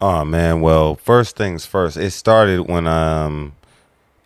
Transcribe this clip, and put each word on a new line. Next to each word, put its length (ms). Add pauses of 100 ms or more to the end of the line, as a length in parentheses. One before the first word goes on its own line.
Oh, 240
man. 360
Well, 340
first 420
things 300
first, 300
it 160
started 560
when, 180
um, 640 (720)